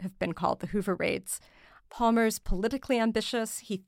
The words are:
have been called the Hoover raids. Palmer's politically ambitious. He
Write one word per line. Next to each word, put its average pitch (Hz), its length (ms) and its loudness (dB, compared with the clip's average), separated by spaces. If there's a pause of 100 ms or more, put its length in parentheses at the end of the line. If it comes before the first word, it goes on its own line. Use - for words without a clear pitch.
have 185 180 -10
been 175 140 -2
called - 260 0
the - 80 -8
Hoover 190 280 -2
raids. - 460 -2 (480)
Palmer's 226 480 2
politically 240 600 0
ambitious. 226 600 0
He 190 280 -8